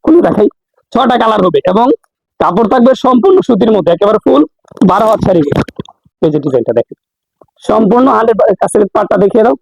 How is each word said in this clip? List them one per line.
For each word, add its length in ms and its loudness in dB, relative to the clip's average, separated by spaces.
খুলে 240 4
দেখাই, 200 0
ছটা 300 0
কালার 240 0
হবে 140 0
এবং 140 2
কাপড় 320 0
থাকবে 200 2
সম্পূর্ণ 320 2
সুতির 280 0
মধ্যে, 180 0
একেবারে 320 0
ফুল 180 2
বারো 200 0
হাত 160 0
শাড়ি। 160 2
এই 80 0
যে 120 -2
ডিজাইনটা 340 -2
দেখেন, 180 -6
সম্পূর্ণ 380 2
হান্ড্রেড 220 0
কাছে 160 -4
পাটটা 300 -4
দেখিয়ে 220 2
দাও 160 0